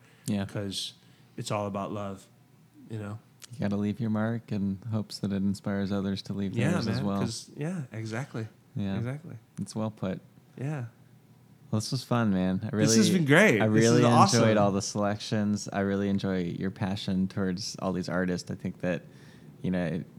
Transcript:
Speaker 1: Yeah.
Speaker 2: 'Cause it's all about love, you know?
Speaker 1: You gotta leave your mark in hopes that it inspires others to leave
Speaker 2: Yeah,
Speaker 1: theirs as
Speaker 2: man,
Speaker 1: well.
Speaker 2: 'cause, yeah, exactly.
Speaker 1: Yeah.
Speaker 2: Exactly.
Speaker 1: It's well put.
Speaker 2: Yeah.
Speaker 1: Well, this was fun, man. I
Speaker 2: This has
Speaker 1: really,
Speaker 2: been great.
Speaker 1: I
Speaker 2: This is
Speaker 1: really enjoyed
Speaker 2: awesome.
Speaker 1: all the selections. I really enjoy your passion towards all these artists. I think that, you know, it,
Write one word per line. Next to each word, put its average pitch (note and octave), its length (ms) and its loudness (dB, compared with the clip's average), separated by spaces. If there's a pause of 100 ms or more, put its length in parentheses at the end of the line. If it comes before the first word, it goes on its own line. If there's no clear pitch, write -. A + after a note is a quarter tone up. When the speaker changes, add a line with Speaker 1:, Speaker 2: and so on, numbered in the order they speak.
(280)
Speaker 1:
Yeah. G2+ 180 0
Speaker 2:
'Cause G2 480 -8 (420)
it's A#2 160 -8
all G#2 160 -2
about G2 240 -4
love, G2 340 -8 (640)
you A2+ 100 -8
know? G#2 200 -8 (320)
Speaker 1:
You A#2+ 80 -14
gotta G2+ 160 -2
leave G2+ 240 -2
your A2+ 120 -2
mark A2+ 420 -2
in G2 240 -2 (140)
hopes G#2+ 280 -4
that G2 140 -2
it G2 100 -2
inspires G2 480 -2
others G2 320 -2
to G#2 100 -10
leave G2 220 -4
Speaker 2:
Yeah, C#3 160 2
Speaker 1:
theirs D3 160 -2
as - 100 -2
Speaker 2:
man, G2+ 80 -4
Speaker 1:
well. G2 140 -2
Speaker 2:
'cause, A#2 380 -6
yeah, E3 240 -6 (100)
exactly. A2 560 -8 (280)
Speaker 1:
Yeah. G2 240 -4
Speaker 2:
Exactly. C3 360 -8 (240)
Speaker 1:
It's - 160 -8
well A2 140 -4
put. F#2+ 300 -6 (360)
Speaker 2:
Yeah. C3+ 300 -6 (840)
Speaker 1:
Well, A2 100 0
this - 100 -6
was B2+ 120 -4
fun, A#2 280 0
man. F#2 400 0
I - 60 -6
Speaker 2:
This A2 180 4
has G#3+ 140 6
Speaker 1:
really, F3+ 100 4
Speaker 2:
been D#3 80 2
great. D3+ 340 8
Speaker 1:
I A2 60 4
Speaker 2:
This A2 180 6
is A#2 40 8
Speaker 1:
really A#2+ 140 8
enjoyed A#2+ 100 6
Speaker 2:
awesome. A2+ 460 6
Speaker 1:
all G2+ 120 6
the F#2+ 120 0
selections. G#2 920 -2
I G2+ 60 0
really G2 300 0
enjoy F#2+ 320 0 (180)
your F#2+ 100 -2
passion F#2+ 580 -2
towards F#2 520 -4
all F#2+ 120 -2
these F2+ 160 -4
artists. F2+ 440 -2
I F#2 40 -6
think - 260 -8
that, F2+ 200 -2 (640)
you F#2+ 80 -2
know, F2+ 120 0
it, D#2+ 220 -4 (140)